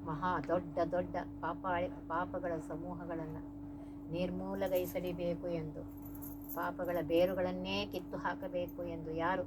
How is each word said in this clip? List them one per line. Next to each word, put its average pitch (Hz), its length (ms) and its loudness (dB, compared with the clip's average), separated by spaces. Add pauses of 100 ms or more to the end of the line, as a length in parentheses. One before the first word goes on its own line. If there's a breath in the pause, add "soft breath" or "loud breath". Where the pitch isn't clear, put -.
ಮಹಾ 156 440 2
ದೊಡ್ಡ 175 300 2 (120)
ದೊಡ್ಡ 180 260 2 (240)
ಪಾಪಾಳಿ-, 165 680 0
ಪಾಪಗಳ 175 440 0 (160)
ಸಮೂಹಗಳನ್ನ 165 680 -4 (760 loud breath)
ನಿರ್ಮೂಲಗೈಸಲಿಬೇಕು 180 1400 0
ಎಂದು, 156 340 -2 (720)
ಪಾಪಗಳ 175 480 0
ಬೇರುಗಳನ್ನೇ 185 840 4
ಕಿತ್ತು - 320 -4
ಹಾಕಬೇಕು 175 680 -2
ಎಂದು 160 280 -4
ಯಾರು 170 340 2